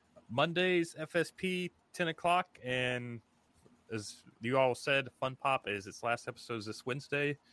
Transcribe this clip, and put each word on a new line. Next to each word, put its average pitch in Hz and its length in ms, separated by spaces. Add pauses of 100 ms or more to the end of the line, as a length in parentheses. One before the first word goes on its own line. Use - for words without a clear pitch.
(320)
Mondays, 170 680
F 156 180
S 165 200
P, 180 340 (240)
ten 175 140
o'clock, 175 400 (160)
and 123 580 (720)
as 107 300 (180)
you 123 160
all 131 160
said, 139 340 (120)
Fun 131 200
Pop 135 280
is 101 180
its - 160
last 117 260
episode 113 380
this 107 180
Wednesday. 143 540 (160)